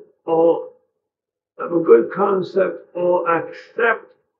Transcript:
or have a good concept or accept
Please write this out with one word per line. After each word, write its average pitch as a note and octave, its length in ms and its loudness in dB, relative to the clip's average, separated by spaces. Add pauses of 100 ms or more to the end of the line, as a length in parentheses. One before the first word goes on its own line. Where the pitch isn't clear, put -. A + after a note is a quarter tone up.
(240)
or E3 440 0 (880)
have E3+ 140 -8
a E3+ 80 0
good - 340 4
concept F#3+ 800 -2
or F3 320 0
accept - 800 -4 (340)